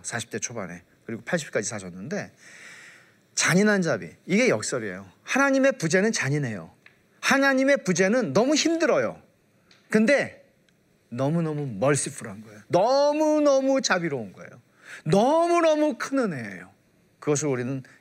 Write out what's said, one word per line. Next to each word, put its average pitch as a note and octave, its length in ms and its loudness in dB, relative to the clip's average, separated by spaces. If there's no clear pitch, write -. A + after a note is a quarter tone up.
사십 - 260 -10
대 A#2 80 -8
초반에. F#2 440 -10
그리고 A2+ 200 -10
팔십까지 C3 440 -6
사셨는데, G2+ 640 -10
잔인한 G3 480 2
자비. G#2+ 280 -4
이게 A3+ 220 2
역설이에요. G#2+ 580 -4
하나님의 C4+ 480 2
부재는 F#3+ 400 0
잔인해요. A#2+ 580 -4
하나님의 C4+ 580 2
부재는 G3 540 0
너무 A#3+ 220 2
힘들어요. C#4 680 0
근데 A3 540 2
너무너무 D3 580 -2
멀시풀한 A#2+ 760 -2
거예요. - 260 -20
너무너무 C#4 1120 4
자비로운 C#3 520 -2
거예요. F2+ 180 -20
너무너무 D4+ 920 4
큰 C4+ 220 -4
은혜예요. A#2+ 500 -6
그것을 D3 280 -2
우리는 C3 380 -4